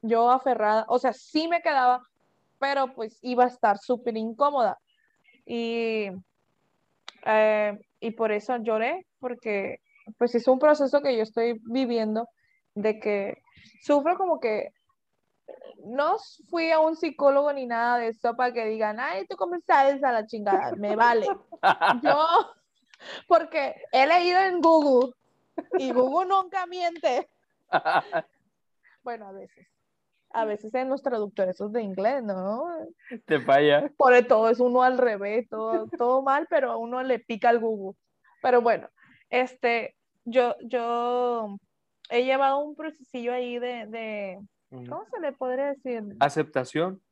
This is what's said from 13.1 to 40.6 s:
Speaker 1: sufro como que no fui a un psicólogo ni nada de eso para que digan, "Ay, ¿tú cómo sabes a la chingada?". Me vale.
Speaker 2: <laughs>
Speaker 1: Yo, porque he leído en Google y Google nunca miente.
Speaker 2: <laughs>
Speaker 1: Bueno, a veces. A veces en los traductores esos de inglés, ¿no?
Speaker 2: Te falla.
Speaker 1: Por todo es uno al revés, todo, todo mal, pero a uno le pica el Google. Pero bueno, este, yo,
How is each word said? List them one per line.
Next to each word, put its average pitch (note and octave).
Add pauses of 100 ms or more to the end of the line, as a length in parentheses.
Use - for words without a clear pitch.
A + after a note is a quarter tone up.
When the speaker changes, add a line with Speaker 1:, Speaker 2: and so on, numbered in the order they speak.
Speaker 1:
sufro D4
como F4+
que G#3+ (1120)
no C#4+ (340)
fui E4
a D#4+
un D#4+
psicólogo C#4+
ni C4+
nada A#3+
de A#3
eso A#3
para B3
que A#3+
digan, G#3+
"Ay, E4+
¿tú F#4+
cómo F4+ (100)
sabes C#4
a B3+
la A3
chingada?". G#3
Me G#3
vale. A3+ (360)
Speaker 2:
<laughs> G3
Speaker 1:
Yo, D4 (1000)
porque D#4+ (180)
he C4
leído F4+
en F#4
Google C#4 (680)
y C4
Google C4+
nunca F#4+
miente. E4+ (420)
Speaker 2:
<laughs> E3+ (760)
Speaker 1:
Bueno, A3+
a G3
veces. G3 (600)
A A3+
veces G#3+
en C4
los C4+
traductores G#3
esos G#3
de A#3
inglés, G#3+
¿no? G3+ (600)
Speaker 2:
Te D3
falla. C#3+
Speaker 1:
Por B3
todo A3+
es A#3
uno B3
al B3+
revés, G#3+
todo, A3 (100)
todo B3+
mal, C#4
pero C4
a A3+
uno A#3+
le B3
pica A#3
el A#3
Google. G#3 (460)
Pero B3
bueno, A#3 (420)
este, A#3 (300)
yo, A#3+